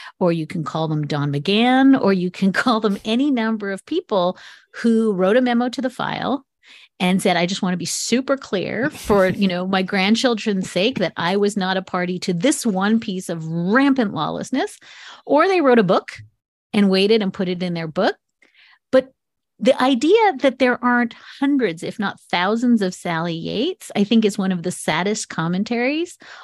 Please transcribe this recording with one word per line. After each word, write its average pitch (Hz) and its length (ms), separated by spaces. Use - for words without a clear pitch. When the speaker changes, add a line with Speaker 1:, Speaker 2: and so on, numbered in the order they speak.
Speaker 1:
or 175 140
you 160 140
can 160 180
call 160 240
them 151 180
Don 143 260
McGahn, 247 680
or 196 120
you 180 200
can 196 200
<laughs> - 120
call 220 160
them 208 240
any 247 260
number 220 400
of 190 160
people 190 520
who 226 400
wrote 185 240
a 262 60
memo 247 260
to 247 120
the 254 100
file - 560
and 185 200
said, 180 160
"I 175 100
just 190 160
want 180 100
to 180 60
be 170 60
super 269 520
clear 214 520
for, 202 380
Speaker 2:
<laughs> 185 160
Speaker 1:
you 190 60
know, 180 180
my 190 160
grandchildren's 202 880
sake 214 300
that 165 160
I 180 200
was 202 200
not 185 200
a 190 60
party 180 380
to 190 120
this 175 320
one 214 360
piece 185 280
of 165 160
rampant 208 720
lawlessness." 170 640
Or 311 220
they 370 140
wrote 247 180
a 202 40
book - 280
and 202 180
waited 202 300
and 190 120
put 185 160
it 180 140
in 175 120
their 165 140
book. 208 280
The - 180
idea 302 600
that 269 180
there 247 260
aren't 240 300
hundreds, 254 720
if - 140
not 202 220
thousands 214 640
of 185 100
Sally 170 420
Yates, 170 600
I 208 80
think 220 220
is 202 120
one 190 140
of 175 140
the 175 80
saddest 185 560
commentaries 233 920